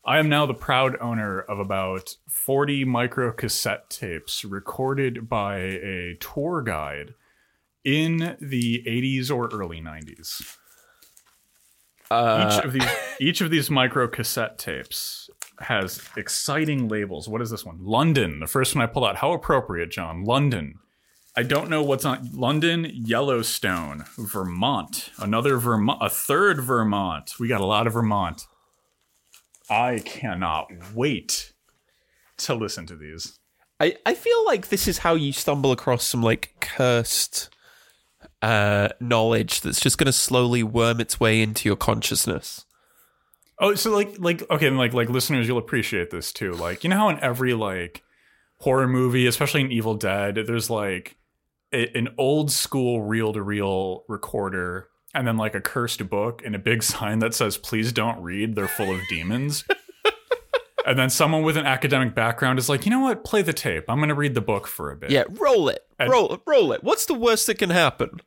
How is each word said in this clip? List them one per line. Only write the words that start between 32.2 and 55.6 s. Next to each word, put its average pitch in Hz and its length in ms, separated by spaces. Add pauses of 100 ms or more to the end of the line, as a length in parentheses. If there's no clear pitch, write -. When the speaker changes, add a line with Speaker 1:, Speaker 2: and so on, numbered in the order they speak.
Speaker 1:
to - 160
listen 101 320
to 85 100
these. 76 420 (400)
Speaker 2:
I, 160 180 (100)
I 240 80
feel 466 320
like 214 220
this - 200
is - 100
how 165 160
you 143 180
stumble 139 380
across 127 340
some, 120 180
like, - 380
cursed, - 920 (920)
uh, 104 460 (100)
knowledge 113 600
that's - 200
just - 180
gonna 135 140
slowly 123 520
worm 117 360
its - 200
way 110 200
into 107 280
your 98 80
consciousness. - 880 (960)
Speaker 1:
Oh, 202 140
so, 226 180
like, 208 260
like, 170 320
okay, 156 160
and, 131 120
like, 123 160
like, 120 160
listeners, 127 360
you'll 123 120
appreciate 110 520
this 82 220
too. 92 220
Like, 85 280
you 170 80
know 190 60
how 214 140
in 156 100
every, 127 340
like, 95 480 (580)
horror 131 280
movie, 127 380
especially 139 340
in 131 100
Evil 110 240
Dead, 101 420 (100)
there's, 117 240
like, 101 460 (560)
a, 123 260
an 120 180
old 143 340
school 120 520
reel-to-reel 104 1080
recorder 95 800 (260)
and 131 120
then, 113 100
like, 107 180
a 98 60